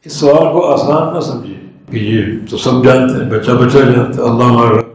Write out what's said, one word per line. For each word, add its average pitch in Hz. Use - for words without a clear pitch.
اس 151
سوال 151
کو 170
آسان 160
نہ 165
سمجھے 117
کہ 113
یہ 107
تو 117
سب 127
جانتے 127
ہیں، -
بچہ 110
بچہ 123
جانتے 120
ہیں، 120
اللہ 117
ہمارا 120
رب 110